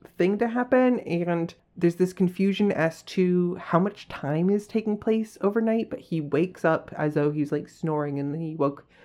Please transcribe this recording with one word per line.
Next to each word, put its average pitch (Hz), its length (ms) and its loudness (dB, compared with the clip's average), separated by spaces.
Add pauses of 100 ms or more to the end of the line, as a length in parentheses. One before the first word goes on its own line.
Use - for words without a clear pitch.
(180)
thing 190 200 2
to 233 100 0
happen. 247 520 2
And 170 560 -2 (200)
there's 170 200 2
this 180 180 0
confusion 196 580 2
as 160 320 -2
to 180 520 0
how - 240 0
much - 280 -2
time 160 420 -2
is 208 180 0
taking 214 300 -2
place 220 440 -2
overnight. 226 480 0
But - 100 -10
he 165 220 -4
wakes 151 440 0
up - 320 0
as 151 160 0
though 147 180 0
he's, 147 200 -4
like, 147 180 -4
snoring. 147 500 -4
And 143 140 -4
then 165 80 -6
he 160 140 -8
woke, 143 300 -2 (200)